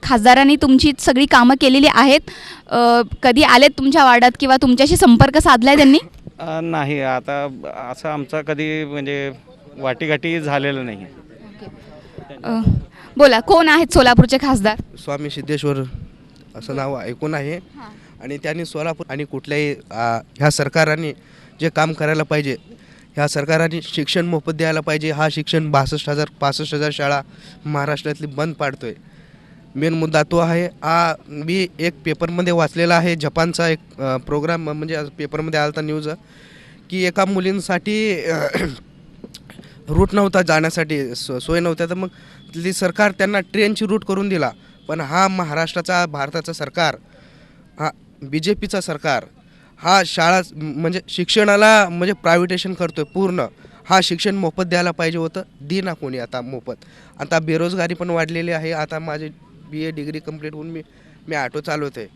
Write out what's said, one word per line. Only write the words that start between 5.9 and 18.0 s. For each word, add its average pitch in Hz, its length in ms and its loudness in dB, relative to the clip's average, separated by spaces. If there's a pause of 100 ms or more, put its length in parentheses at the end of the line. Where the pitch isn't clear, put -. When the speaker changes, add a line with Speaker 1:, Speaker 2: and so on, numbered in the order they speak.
Speaker 2:
अ, 160 220 -6
नाही, 151 400 -2
आता 135 460 -4 (440)
असं 156 180 -8
आमचा 151 320 -6
कधी 156 440 -6
म्हणजे 139 460 -8 (460)
वाटीघाटी 151 640 -2
झालेलं 143 460 -2
नाही. 101 200 -10
Speaker 1:
ओके. - 600 -20 (760)
अ, 226 160 -2 (580)
बोला, 262 220 8
कोण 330 300 4
आहेत 311 240 4
सोलापूरचे 247 480 6
खासदार? 214 400 0 (220)
Speaker 3:
स्वामी 143 260 -8
सिद्धेश्वर 143 480 -4 (760)
असं 113 200 -10
नाव 139 240 -6
ऐकून 120 340 -8
आहे. 147 240 -6
Speaker 1:
हां. - 680 -20